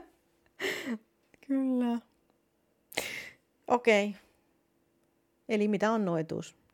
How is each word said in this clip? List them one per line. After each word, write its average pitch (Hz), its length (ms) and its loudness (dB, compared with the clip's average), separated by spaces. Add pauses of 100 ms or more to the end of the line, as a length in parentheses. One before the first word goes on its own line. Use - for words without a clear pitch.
(200)
<laughs> - 1300 -10
Kyllä. 254 520 0 (1700)
Okei. 208 480 4 (1300)
Eli 208 200 2
mitä 214 240 2
on 226 120 2
noituus? 165 520 -4 (180)